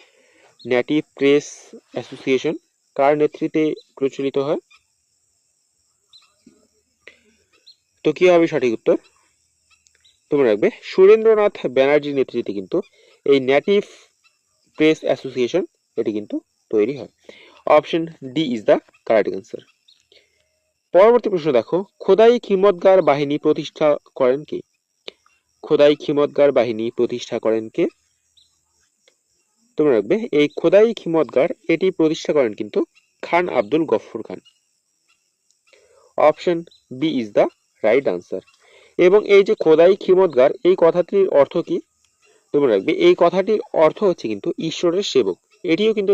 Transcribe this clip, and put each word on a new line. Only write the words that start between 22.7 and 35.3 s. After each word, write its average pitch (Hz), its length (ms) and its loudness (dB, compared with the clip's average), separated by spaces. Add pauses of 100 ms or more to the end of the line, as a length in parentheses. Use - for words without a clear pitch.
বাহিনী 147 360 0
প্রতিষ্ঠা 156 600 -2 (180)
করেন 135 280 0
কে? 127 160 -12 (1080)
খোদাই 147 300 4
খিমতগার 143 560 0
বাহিনী 117 340 -2 (120)
প্রতিষ্ঠা 120 420 -4
করেন 110 300 -4
কে? - 160 -4 (1900)
তোমরা 147 180 2
রাখবে, 110 220 -2 (140)
এই 147 160 0 (120)
খোদাই 202 400 2
খিমতগার 156 500 -2 (240)
এটি 180 180 -2
প্রতিষ্ঠা 160 420 -2
করেন 123 200 0
কিন্তু 107 260 -8 (420)
খান 175 280 -2
আব্দুল 123 360 -2
গফফর 110 420 -4
খান। 92 120 -14 (1800)